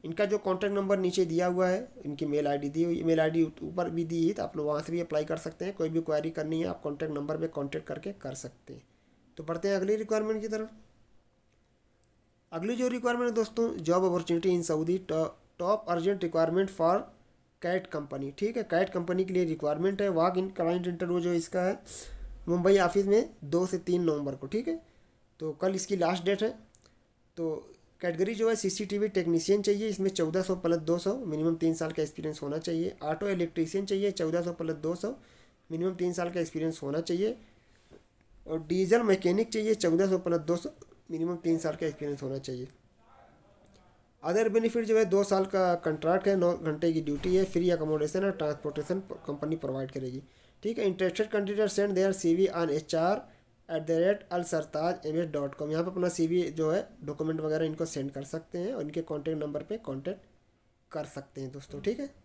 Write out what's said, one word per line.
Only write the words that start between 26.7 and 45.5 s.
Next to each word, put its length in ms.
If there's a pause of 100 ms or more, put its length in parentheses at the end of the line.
तो 320 (320)
कैटेगरी 340
जो 140
है 60
सीसीटीवी 520
टेक्नीशियन 540
चाहिए, 260
इसमें 220
चौदह 320
सौ 140
प्लस 220
दो 200
सौ, 200
मिनिमम 380
तीन 180
साल 180
का 120
एक्सपीरियंस 380
होना 160
चाहिए। 460
ऑटो 260
इलेक्ट्रीशियन 560
चाहिए 260
चौदह 300
सौ 120
प्लस 220
दो 200
सौ, 200 (560)
मिनिमम 240
तीन 180
साल 160
का 100
एक्सपीरियंस 440
होना 180
चाहिए। 360 (1120)
और 200
डीजल 360
मैकेनिक 460
चाहिए 260
चौदह 320
सौ 100
प्लस 220
दो 160
सौ, 140 (420)
मिनिमम 240
तीन 220
साल 180
का 120
एक्सपीरियंस 360
होना 140
चाहिए। 300 (1600)
अदर 260
बेनिफिट 360
जो 120
है 80
दो 180
साल 220
का 300